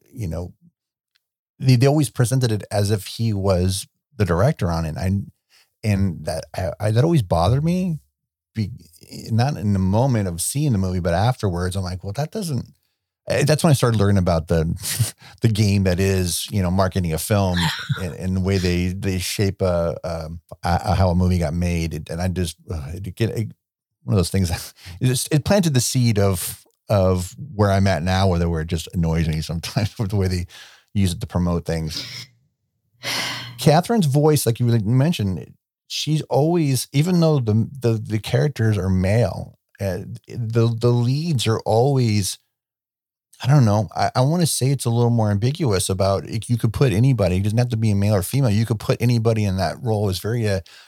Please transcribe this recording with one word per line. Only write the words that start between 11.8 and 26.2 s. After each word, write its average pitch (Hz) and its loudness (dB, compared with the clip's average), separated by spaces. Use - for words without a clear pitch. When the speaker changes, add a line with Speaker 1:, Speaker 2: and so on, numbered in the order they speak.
Speaker 1:
like, 90 -8
"Well, 98 -10
that 147 -6
doesn't," 165 -6
eh, 143 0
that's 139 2
when 170 6
I 135 6
started 117 2
learning 101 4
about 85 0
the, 82 2
<laughs> - -20
the 117 2
game 101 2
that 90 2
is, 92 0
you 104 0
know, 87 0
marketing 92 0
a 78 -2
film 90 0
Speaker 2:
<laughs> - -6
Speaker 1:
and, 87 -8
and 92 -4
the 92 0
way 95 2
they, 90 0
they 95 -4
shape 98 -2
a, 87 0
a, 80 -8
a, 87 0
how 95 2
a 87 0
movie 90 2
got 80 -2
made. 85 -2
It, 78 -10
and 85 -8
I 92 -2
just, 87 -4
uh, 78 -8
it, 95 -10
it, 90 -8
it, 110 -4
one 120 -2
of 98 4
those 85 0
things, 92 0
<laughs> - -10
it 127 0
just, 127 -2
it 156 0
planted 175 2
the 123 4
seed 117 0
of, 98 0